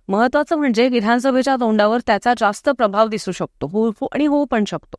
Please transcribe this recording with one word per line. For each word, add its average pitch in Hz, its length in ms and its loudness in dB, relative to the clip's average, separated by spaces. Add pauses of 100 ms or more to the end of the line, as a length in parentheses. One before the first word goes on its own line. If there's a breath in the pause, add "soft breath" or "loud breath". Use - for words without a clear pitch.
महत्वाचं 262 480 0
म्हणजे 254 320 2
विधानसभेच्या 247 680 0
तोंडावर 220 500 2
त्याचा 240 320 0
जास्त 208 320 -2
प्रभाव 220 380 2
दिसू 208 240 -6
शकतो, - 340 -8
हो, 214 240 -2
हो 240 220 -6
आणि 294 140 0
होऊ 285 180 2
पण 226 200 0
शकतो. - 340 -8